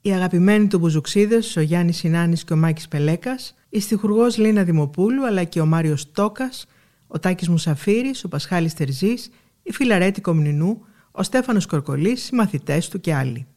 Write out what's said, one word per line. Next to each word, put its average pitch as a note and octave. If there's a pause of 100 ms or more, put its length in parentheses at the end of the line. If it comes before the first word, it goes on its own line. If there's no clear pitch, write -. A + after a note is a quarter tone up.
οι G3+
αγαπημένοι F#3
του G3
Μπουζουξίδες, G#3
ο E3+
Γιάννης E3+
Σινάνης E3+
και -
ο D#3+
Μάκης D#3+
Πελέκας, E3 (160)
η G#3+
στιχουργός A3
Λίνα G#3+
Δημοπούλου, F3
αλλά G3
και E3+
ο D#3
Μάριος D#3
Τόκας, G#3+ (420)
ο E3
Τάκης F3+
Μουσαφίρης, G3+
ο G3
Πασχάλης E3
Τερζής, E3+ (340)
η F#4
Φιλαρέτη G3
Κομνηνού, D#3+ (300)
ο -
Στέφανος B3
Κορκολής, D3+
οι B3+
μαθητές F3
του G3
και E3
άλλοι. C3